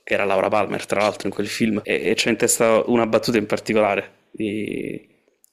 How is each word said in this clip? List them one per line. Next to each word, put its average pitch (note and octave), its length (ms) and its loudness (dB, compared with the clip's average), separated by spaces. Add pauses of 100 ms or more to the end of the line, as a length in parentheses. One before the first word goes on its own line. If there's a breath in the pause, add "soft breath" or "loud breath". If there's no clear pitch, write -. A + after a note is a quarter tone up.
che - 100 -4
era G2+ 120 0
Laura G2 240 2
Palmer, G#2 360 -2
tra G2+ 160 0
l'altro, G2+ 280 0
in - 40 -6
quel G#2 140 -4
film, A2 360 0
e, - 260 -2
e A2 60 2
c'ho - 140 0
in A2 60 2
testa A2+ 520 2
una A#2 180 2
battuta A2+ 320 2
in G2+ 80 2
particolare, G#2 640 0 (200)
di, - 840 -8 (380)